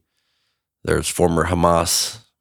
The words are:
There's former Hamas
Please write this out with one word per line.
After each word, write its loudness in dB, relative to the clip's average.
There's -2
former 0
Hamas 0